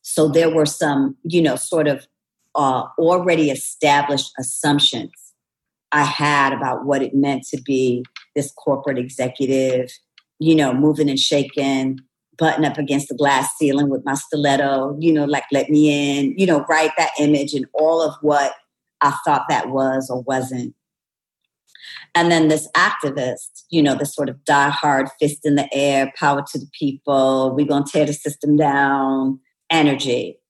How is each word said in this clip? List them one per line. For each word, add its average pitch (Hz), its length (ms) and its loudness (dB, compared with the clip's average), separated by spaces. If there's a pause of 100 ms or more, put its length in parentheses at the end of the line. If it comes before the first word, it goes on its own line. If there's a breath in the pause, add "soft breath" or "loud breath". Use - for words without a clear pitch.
So - 280 0
there 160 200 4
were 160 160 2
some, 139 600 -2
you 165 180 0
know, 131 140 2
sort 156 300 -2
of, 135 200 -4 (480)
uh, 131 300 0 (140)
already 165 520 2
established 143 880 0
assumptions 131 760 0 (800)
I 147 120 2
had 139 500 0
about 131 320 -4
what 139 160 0
it 127 120 -6
meant 139 340 0
to 131 120 -8
be 127 440 -2 (300)
this 135 180 -4
corporate 139 440 -4
executive, 127 960 -2 (460)
you 160 160 4
know, 143 180 2
moving 147 380 2
and 135 100 -2
shaking, 135 760 -2 (400)
button 156 260 2
up 135 140 -2
against 143 300 -2
the 131 80 -10
glass 139 420 0
ceiling 143 320 0
with 135 140 -4
my 139 100 -4
stiletto, 139 880 -2
you 165 120 2
know, 147 120 2
like, 139 280 -2
"Let 139 160 0
me 143 500 2
in," 139 200 -2
you 190 80 2
know, 147 220 2
right? 160 280 2
That 160 220 0
image 147 340 2
and 135 220 -4
all 160 260 2
of 147 220 -2
what 143 320 2 (460)
I 143 140 2 (100)
thought 143 240 0
that 131 220 0
was 135 380 -2
or 127 140 -6
wasn't. 127 520 -6 (1400 loud breath)
And 170 160 4
then 160 180 4
this 156 280 0
activist, 143 920 -4
you 165 120 4
know, 139 120 4
this 139 200 -6
sort 143 140 -4
of 131 160 -10
diehard 143 640 2 (120)
fist 147 240 -2
in 147 120 2
the 135 180 0
air, 135 420 0
power 143 260 0 (100)
to 156 60 -8
the - 100 -12 (100)
people, 135 760 0
we 147 100 0
gonna 139 200 0
tear 147 220 0
the 147 60 -4
system 147 440 -2
down 139 840 0 (300)
energy. 131 680 0 (120)